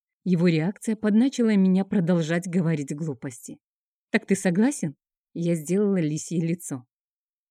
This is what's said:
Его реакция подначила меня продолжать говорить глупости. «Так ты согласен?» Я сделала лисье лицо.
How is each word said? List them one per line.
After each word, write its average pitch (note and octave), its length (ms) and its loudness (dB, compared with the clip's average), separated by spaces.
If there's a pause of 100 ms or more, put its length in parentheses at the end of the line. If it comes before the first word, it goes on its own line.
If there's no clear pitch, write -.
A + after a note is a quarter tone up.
(240)
Его F3+ 240 2
реакция E3+ 460 0
подначила A3 600 2
меня F#3+ 300 4
продолжать E3+ 600 0
говорить D#3+ 460 -2
глупости. D3 640 -10 (520)
«Так A3+ 160 0
ты G3 100 0
согласен?» F#3+ 580 0 (380)
Я E3+ 220 -2
сделала F#3 440 0
лисье D#3 400 -4
лицо. D#3+ 460 -4 (680)